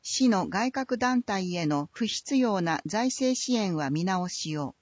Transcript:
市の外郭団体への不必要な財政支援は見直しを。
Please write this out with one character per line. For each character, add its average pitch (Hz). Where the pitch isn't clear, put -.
市 -
の 185
外 226
郭 262
団 247
体 185
へ 170
の 147
不 233
必 -
要 220
な 165
財 233
政 254
支 -
援 196
は 143
見 160
直 180
し 156
を。 143